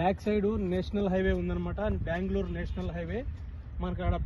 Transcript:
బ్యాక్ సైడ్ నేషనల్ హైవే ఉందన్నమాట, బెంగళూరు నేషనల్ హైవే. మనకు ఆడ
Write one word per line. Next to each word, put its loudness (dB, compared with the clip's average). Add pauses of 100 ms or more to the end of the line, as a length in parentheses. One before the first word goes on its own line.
బ్యాక్ 2
సైడ్ 4 (260)
నేషనల్ 0
హైవే 4
ఉందన్నమాట, 0 (300)
బెంగళూరు 0
నేషనల్ -4
హైవే. -4 (640)
మనకు 0
ఆడ 4 (100)